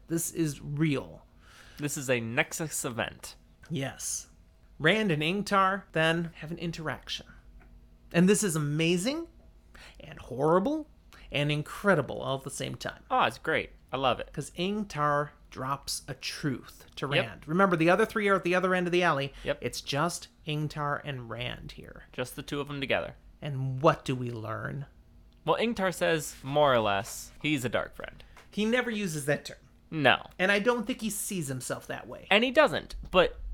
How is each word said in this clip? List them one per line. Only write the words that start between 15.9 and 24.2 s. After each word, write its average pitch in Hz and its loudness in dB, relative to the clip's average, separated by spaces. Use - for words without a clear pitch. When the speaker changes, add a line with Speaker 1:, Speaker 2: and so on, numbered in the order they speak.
Speaker 1:
a 139 -8
truth - -6
to 147 -6
Speaker 2:
Yep. 131 -4
Speaker 1:
Rand. - -16
Remember, 180 4
the 160 6
other 180 6
three 208 -2
are 196 6
at 180 0
the 175 2
other 185 2
end 180 2
of 175 -2
the 180 2
alley. 139 2
Speaker 2:
Yep. 143 -2
Speaker 1:
It's - -4
just - -2
Ingtar 147 -4
and 123 -8
Rand 120 -8
here. - -18
Speaker 2:
Just - -6
the 151 -10
two 143 -4
of 139 -4
them 143 -6
together. 113 0
Speaker 1:
And 131 -4
what 156 6
do 139 -2
we 123 -6